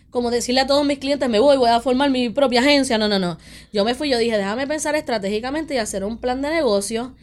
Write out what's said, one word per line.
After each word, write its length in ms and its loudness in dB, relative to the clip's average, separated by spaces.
como 220 -2
decirle 300 0
a 60 0
todos 180 2
mis 120 0
clientes, 320 -2
"Me 100 2
voy, 180 6
voy 120 4
a 100 4
formar 300 0
mi 200 0
propia 320 2
agencia". 360 4
No, 100 0
no, 120 0
no. 180 -2
Yo 140 0
me 80 0
fui, 160 -4
yo 80 2
dije, 200 0
"Déjame 280 -2
pensar 300 -4
estratégicamente 800 -4
y 20 0
hacer 260 -4
un 140 -6
plan 240 -4
de 80 -4
negocio 720 -2